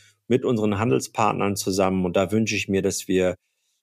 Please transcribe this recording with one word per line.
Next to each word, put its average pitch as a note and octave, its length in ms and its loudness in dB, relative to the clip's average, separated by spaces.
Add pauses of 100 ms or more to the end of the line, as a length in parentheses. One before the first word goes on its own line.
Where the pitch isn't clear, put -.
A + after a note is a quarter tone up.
(260)
mit B2+ 200 0
unseren G#2+ 320 0
Handelspartnern G#2+ 760 0
zusammen. F#2+ 520 0
Und F2 100 -2
da G2 160 0
wünsche A2 240 0
ich F#2+ 100 -4
mir, G2 140 0
dass F#2+ 280 -2
wir, F2+ 260 2 (480)